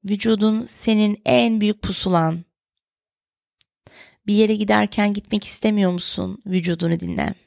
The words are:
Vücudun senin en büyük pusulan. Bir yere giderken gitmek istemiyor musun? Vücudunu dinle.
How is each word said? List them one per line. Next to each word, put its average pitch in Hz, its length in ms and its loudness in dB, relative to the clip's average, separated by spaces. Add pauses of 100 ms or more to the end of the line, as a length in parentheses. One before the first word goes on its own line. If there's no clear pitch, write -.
Vücudun 220 600 0
senin 214 580 0
en 233 360 4
büyük 208 220 0
pusulan. 170 640 0 (1800)
Bir 208 80 0
yere 214 200 4
giderken 208 580 0
gitmek 208 320 -4
istemiyor 202 480 0
musun? 180 540 -6
Vücudunu 170 540 -2
dinle. - 340 -6 (120)